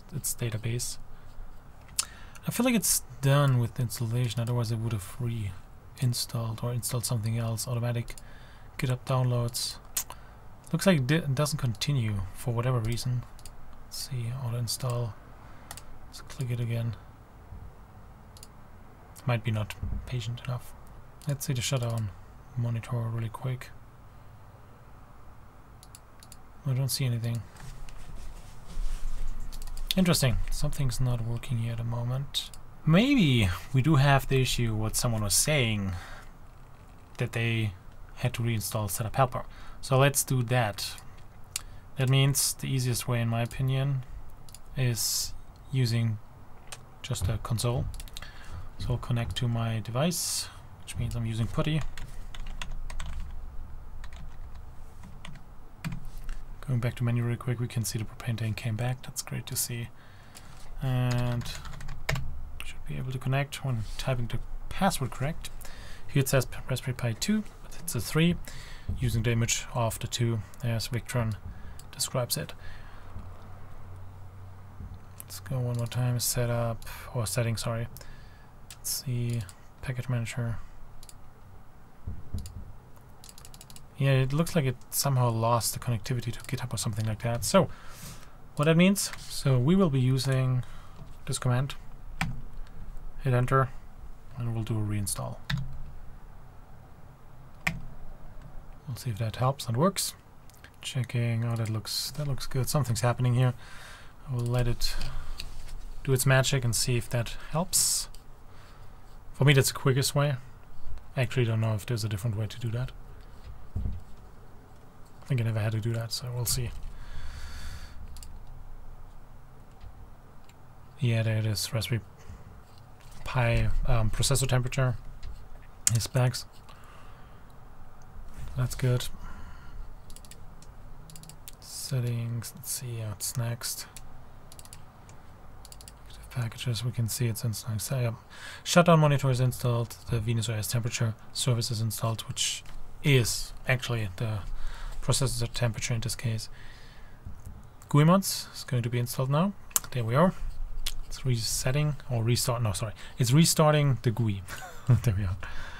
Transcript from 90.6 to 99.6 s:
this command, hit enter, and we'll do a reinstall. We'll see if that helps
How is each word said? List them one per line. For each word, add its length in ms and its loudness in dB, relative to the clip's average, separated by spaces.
this 120 0
command, 360 2
hit 120 4
enter, 340 6
and 160 -2
we'll 100 0
do 140 0
a 20 2
reinstall. 560 -2
We'll 100 -6
see 140 -6
if 80 -4
that 180 -2
helps 300 0